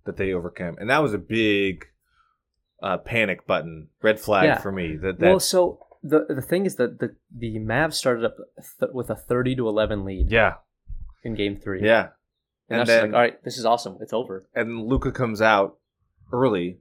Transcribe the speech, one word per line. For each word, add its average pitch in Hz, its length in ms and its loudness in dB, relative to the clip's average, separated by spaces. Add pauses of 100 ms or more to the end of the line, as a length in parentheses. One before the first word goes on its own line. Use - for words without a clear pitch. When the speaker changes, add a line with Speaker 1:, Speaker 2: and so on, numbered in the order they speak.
Speaker 1:
that 95 120 -10
they 95 160 -2
overcame. 87 460 -6
And 107 120 -6
that 147 100 4
was 139 120 0
a 104 40 0
big, 101 680 0 (960)
uh, 92 180 -2
panic 104 480 -2
button, 80 400 -4 (140)
red 107 180 2
flag 101 260 4
Speaker 2:
Yeah. 147 140 4
Speaker 1:
for 101 120 -8
me. 85 260 -4
That, 92 220 -4
Speaker 2:
Well, 98 160 6
Speaker 1:
that 185 60 2
Speaker 2:
so 180 380 2 (240)
the, 151 260 2
the 135 140 -4
thing 185 240 0
is 190 80 -6
that 117 240 -2
the, - 160 -6 (200)
the 113 220 -6
Mavs 120 360 -2
started 120 320 -2
up 107 100 -4 (440)
th-, - 140 -2
with 123 160 -6
a 110 60 -6
thirty 127 400 -2
to 123 120 -2
eleven 104 380 0
lead 92 260 0
Speaker 1:
Yeah. 110 240 4 (680)
Speaker 2:
in 117 100 -6
game 101 240 -2
three. 98 260 -8
Speaker 1:
Yeah. 107 260 4 (600)
Speaker 2:
And 123 100 -2
Speaker 1:
And - 20 -
Speaker 2:
that's 113 80 2
just 117 120 6
Speaker 1:
then 107 100 0
Speaker 2:
like, 110 40 2
"All 120 60 6
right, 120 220 0
this 123 140 -10
is 117 80 -2
awesome. 113 360 0
It's 110 120 -10
over." 98 400 -6
Speaker 1:
And 117 320 -4
Luka 127 260 0
comes 113 300 -2
out 104 360 4 (540)
early 101 500 0